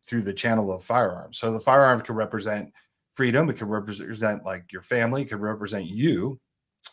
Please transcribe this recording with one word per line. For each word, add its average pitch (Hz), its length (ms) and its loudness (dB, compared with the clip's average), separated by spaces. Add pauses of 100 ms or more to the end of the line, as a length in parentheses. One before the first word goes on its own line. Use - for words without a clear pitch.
through 117 180 -2
the 98 100 -4
channel 110 400 0
of 92 100 -8
firearms. 98 560 0
So 113 120 -2
the 110 80 -4
firearm 131 420 6
could 113 140 -6
represent 107 580 -4 (400)
freedom. 135 360 2
It - 80 -4
could 107 120 -6
represent, 104 760 -4
like, 92 260 -8
your 92 120 -12
family. 123 400 0
It - 60 -10
could 104 120 -6
represent 104 460 -4
you, 135 520 0 (540)